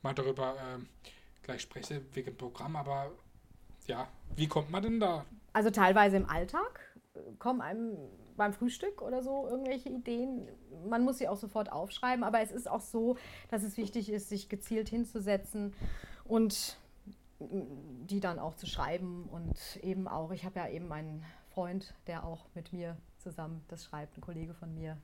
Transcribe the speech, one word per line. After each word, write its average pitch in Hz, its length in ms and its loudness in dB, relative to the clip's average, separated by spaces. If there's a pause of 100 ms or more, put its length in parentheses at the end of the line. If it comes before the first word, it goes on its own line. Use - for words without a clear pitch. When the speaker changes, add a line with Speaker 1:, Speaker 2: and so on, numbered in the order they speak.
Speaker 1:
mal 135 120 0
darüber, 135 480 2
ähm, 127 260 -8 (540)
gleich - 200 -6
sprechen, 135 520 -8
wegen 123 240 -4
Programm, 139 380 -6
aber 139 360 0 (760)
ja, 127 200 -2 (280)
wie 156 120 2
kommt 151 240 2
man 190 100 2
denn 226 180 2
da? 175 260 4 (260)
Speaker 2:
Also 220 180 8
teilweise 196 480 10
im 190 120 4
Alltag, 185 640 -2 (220)
äh, - 40 -12 (180)
kommen - 240 2
einem 214 360 -2 (400)
beim 208 160 6
Frühstück 247 480 0
oder 254 200 0
so 269 260 0
irgendwelche 262 420 0
Ideen. 247 580 -2 (420)
Man 233 140 6
muss 254 160 4
sie - 80 2
auch 196 100 0
sofort 208 340 -2
aufschreiben, 240 520 0
aber 226 180 6
es 220 100 0
ist 247 160 -4
auch - 140 0
so, 240 360 2 (320)
dass 208 140 2
es 208 140 -2
wichtig 214 320 -2
ist, 208 200 -2
sich 202 200 -4
gezielt 220 400 0
hinzusetzen 208 880 0 (500)
und, 226 520 4 (640)
mm, 143 680 -6
die 196 120 2
dann 180 200 0
auch 156 160 -4
zu - 100 -12
schreiben. 175 640 -2
Und - 540 -2
eben 190 240 0
auch, 160 240 -2
ich 180 140 -6
habe 185 140 -4
ja 156 100 -2
eben 170 220 -6
einen 156 320 -6 (300)
Freund, 185 400 -4 (140)
der 170 160 -6
auch 165 220 -8 (100)
mit 170 180 -10
mir 170 240 -6 (220)
zusammen 160 480 -8
das 165 160 -12
schreibt, 151 340 -10
ein 160 40 -14
Kollege 160 320 -8
von 165 200 -10
mir 160 300 -6